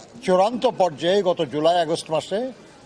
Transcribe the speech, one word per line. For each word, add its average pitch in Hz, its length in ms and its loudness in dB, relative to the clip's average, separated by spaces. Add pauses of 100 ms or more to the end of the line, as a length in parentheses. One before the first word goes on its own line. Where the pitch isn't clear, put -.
(240)
চূড়ান্ত 196 440 2
পর্যায়ে 175 540 0
গত 175 200 0
জুলাই 156 380 0
আগস্ট 160 320 -2
মাসে 196 400 -4 (340)